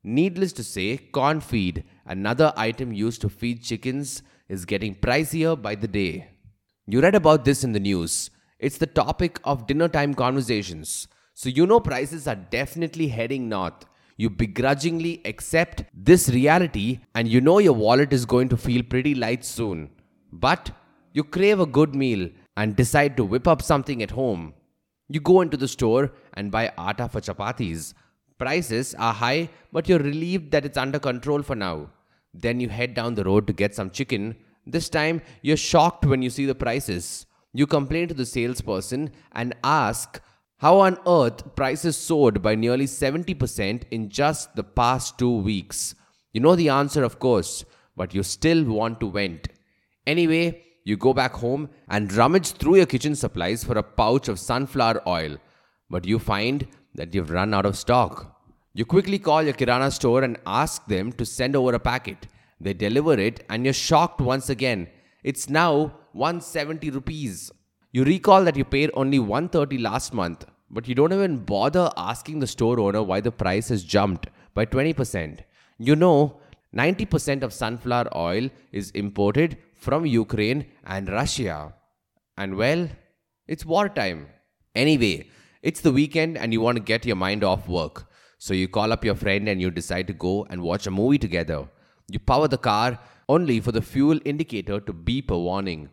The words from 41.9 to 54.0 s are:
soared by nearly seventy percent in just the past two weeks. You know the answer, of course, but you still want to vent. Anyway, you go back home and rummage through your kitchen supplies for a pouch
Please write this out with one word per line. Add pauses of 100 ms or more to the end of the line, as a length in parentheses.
soared
by
nearly
seventy
percent
in
just
the
past
two
weeks. (380)
You
know
the
answer,
of
course, (320)
but
you
still
want
to
vent. (600)
Anyway, (220)
you
go
back
home (200)
and
rummage
through
your
kitchen
supplies
for
a
pouch